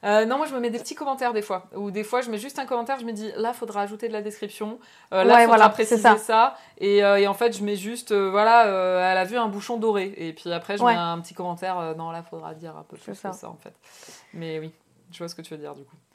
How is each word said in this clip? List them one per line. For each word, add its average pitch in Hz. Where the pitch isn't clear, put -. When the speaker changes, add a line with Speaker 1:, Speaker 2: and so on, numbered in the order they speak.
Speaker 1:
Euh, 214
non, 247
moi, 311
je 269
me 247
mets 240
des 233
petits -
commentaires 262
des 214
fois. 185
Ou 202
des 208
fois, 247
je 240
mets 214
juste 269
un 277
commentaire, 247
je 233
me 233
dis, « 214
Là, 233
faudra 214
ajouter 214
de 214
la 208
description. 214
Euh, 190
là, 233
Speaker 2:
Ouais, 240
Speaker 1:
faudra 233
Speaker 2:
voilà, 214
Speaker 1:
préciser 220
Speaker 2:
c'est 214
ça. 214
Speaker 1:
ça. » 226
Et, 202
euh, 202
et 202
en 202
fait, 233
je 196
mets 208
juste, 220
euh, 196
voilà, 220
euh, « 185
Elle 185
a 185
vu 220
un 226
bouchon 208
doré. » 202
Et 165
puis 170
après, 170
je 220
Speaker 2:
Ouais. 240
Speaker 1:
mets 170
un 170
petit 170
commentaire, 180
euh, « 160
Non, 165
là, 165
faudra 160
dire 160
un 156
peu 156
Speaker 2:
C'est -
Speaker 1:
plus 196
Speaker 2:
ça. 196
Speaker 1:
que 185
ça, -
en -
fait. » -
Mais 165
oui, 160
je -
vois 170
ce 170
que 170
tu 160
veux 156
dire, 147
du 139
coup. -